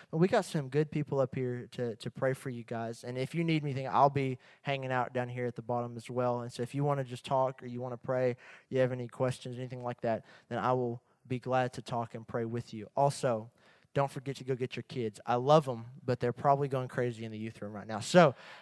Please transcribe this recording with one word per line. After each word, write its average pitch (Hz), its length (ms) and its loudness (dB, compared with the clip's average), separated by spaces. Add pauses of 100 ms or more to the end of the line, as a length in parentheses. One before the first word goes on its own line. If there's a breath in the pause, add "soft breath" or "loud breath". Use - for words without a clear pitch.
(100)
But 165 80 -2
we 175 100 6
got 208 180 4
some 139 220 -4
good 147 220 0
people 147 300 0
up 131 140 0
here 123 380 -4
to, 120 240 -4
to - 140 -10
pray 135 220 0
for 135 160 -6
you 120 140 -8
guys. 117 420 -8
And 123 140 -8
if 131 160 -4
you 170 100 0
need 160 180 2
anything, 135 260 -4
I'll 127 200 6
be 135 300 0 (240 soft breath)
hanging 135 300 -2
out 127 200 0
down 123 160 -2
here 123 180 -6
at 117 100 -6
the 117 60 -10
bottom 120 340 -4
as 113 120 -12
well. 123 340 0
And 120 100 -10
so 123 100 -6
if 120 120 -6
you 139 100 0
wanna 139 200 2
just 123 220 -10
talk 135 360 2
or 127 40 -12
you 120 160 -6
wanna 123 160 -8
pray, 127 380 0 (340 loud breath)
you 131 80 2
have 127 140 4
any 123 160 -6
questions, 123 500 -4
anything 127 240 -10
like 120 200 -6
that, 113 220 0 (240 soft breath)
then 120 100 -4
I 120 140 2
will 123 300 0 (240)
be 127 120 -4
glad 127 360 0
to 120 80 -10
talk 117 320 -4
and 113 120 -12
pray 120 180 -2
with 117 300 -6
you. 104 120 -10 (100)
Also, 127 540 2 (440 soft breath)
don't 139 160 0
forget 135 260 -8
to 131 80 -14
go 131 100 -2
get 123 220 -4
your 120 60 -8
kids. 113 420 -6
I 120 120 2
love 143 320 6
'em, 113 180 -8 (180)
but 123 160 0
they're 120 140 0
probably 143 340 4
going 127 200 -2
crazy 120 360 -2
in 110 80 -8
the 107 60 -8
youth 110 240 -8
room 104 100 -10
right 101 140 -10
now. 107 140 -6
So, 160 340 8 (280 loud breath)